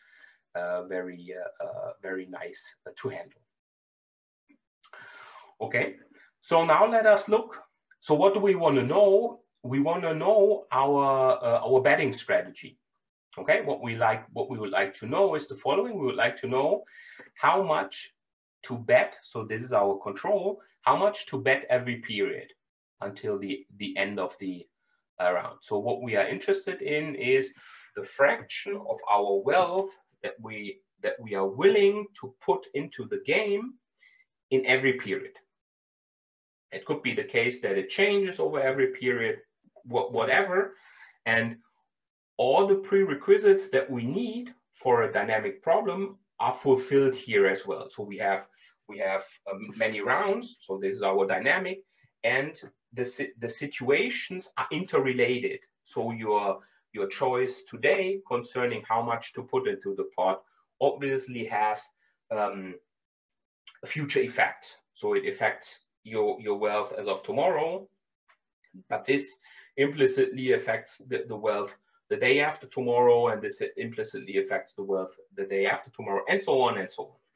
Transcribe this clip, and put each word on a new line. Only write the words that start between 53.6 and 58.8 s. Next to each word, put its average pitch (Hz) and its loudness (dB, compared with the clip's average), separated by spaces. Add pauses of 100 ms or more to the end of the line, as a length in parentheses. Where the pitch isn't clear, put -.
are - -4
interrelated. 127 0 (240)
So 117 -6
your, 104 0 (340)
your 101 -4
choice 127 -2
today 185 0
concerning 120 -4